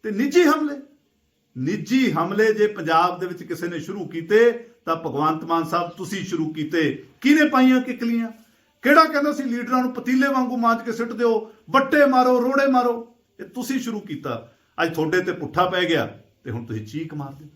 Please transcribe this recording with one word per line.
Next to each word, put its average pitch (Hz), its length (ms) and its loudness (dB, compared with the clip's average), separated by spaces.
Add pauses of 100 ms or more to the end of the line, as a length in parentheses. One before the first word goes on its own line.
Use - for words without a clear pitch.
ਤੇ 220 80 -6
ਨਿੱਜੀ 277 320 2
ਹਮਲੇ, 302 320 2 (800)
ਨਿੱਜੀ 202 540 0
ਹਮਲੇ 202 420 2
ਜੇ 208 140 2
ਪੰਜਾਬ 180 520 0
ਦੇ 180 80 -4
ਵਿੱਚ 180 160 -10
ਕਿਸੇ 170 240 -8
ਨੇ 170 120 -6
ਸ਼ੁਰੂ 190 260 -8
ਕੀਤੇ 214 640 2 (160)
ਤਾਂ 165 100 -2
ਭਗਵੰਤ 156 480 -2
ਮਾਨ 165 200 0
ਸਾਹਿਬ 175 260 -2
ਤੁਸੀਂ 185 360 -8
ਸ਼ੁਰੂ 156 280 -4
ਕੀਤੇ। 151 520 -2 (160)
ਕਿਹਨੇ 294 280 4
ਪਾਈਆਂ 254 320 4
ਕਿੱਕਲੀਆਂ? 233 500 -4 (500)
ਕਿਹੜਾ 302 240 6
ਕਹਿੰਦਾ 294 260 -2
ਸੀ 277 120 -6
ਲੀਡਰਾਂ 247 380 -2
ਨੂੰ 254 120 -2
ਪਤੀਲੇ 262 340 0
ਵਾਂਗੂ 254 300 -2
ਮਾਂਜ 226 240 0
ਕੇ 233 100 -6
ਸਿੱਟ 233 200 -4
ਦਿਓ, 226 400 0 (180)
ਵੱਟੇ 277 360 4
ਮਾਰੋ, 254 360 4
ਰੋੜੇ 277 260 2
ਮਾਰੋ? 240 480 0 (240)
ਇਹ - 60 -10
ਤੁਸੀਂ 254 340 -6
ਸ਼ੁਰੂ 226 200 -6
ਕੀਤਾ। 135 520 -10 (320)
ਅੱਜ 165 120 -2
ਤੁਹਾਡੇ 160 260 0
ਤੇ 185 100 -4
ਪੁੱਠਾ 170 340 -2
ਪੈ 180 200 0
ਗਿਆ 151 200 0 (380)
ਤੇ 127 80 -10
ਹੁਣ 113 140 -8
ਤੁਸੀਂ 110 200 -10
ਚੀਕ 156 280 -10
ਮਾਰਦੇ 143 320 -12
ਹੋ। 147 100 -20